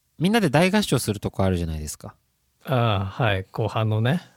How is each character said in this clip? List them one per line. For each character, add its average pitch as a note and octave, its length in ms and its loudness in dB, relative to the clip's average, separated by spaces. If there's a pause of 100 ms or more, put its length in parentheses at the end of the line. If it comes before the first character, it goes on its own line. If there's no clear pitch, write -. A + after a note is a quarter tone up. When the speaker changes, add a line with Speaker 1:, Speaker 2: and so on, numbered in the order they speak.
(180)
Speaker 1:
み E3+ 100 0
ん G#3+ 60 2
な A#3 80 4
で D3+ 80 2
大 E3+ 200 4
合 G#3 120 2
唱 C#3 160 0
す - 120 -4
る G#2 80 -2
と G2 120 -4
こ F#2+ 140 -2
あ F#2+ 40 4
る F#2 80 2
じ E2+ 80 -2
ゃ - 20 -4
な D#2+ 100 -4
い - 20 -6
で D2+ 100 -10
す - 80 -12
か。 - 180 -18 (520)
Speaker 2:
あ C3+ 80 -2
あ、 A2 320 0
は G2+ 300 -2
い。 F#2+ 140 -6
後 A2 180 -4
半 A2 200 -2
の G#2+ 140 0
ね。 C#3 180 0 (160)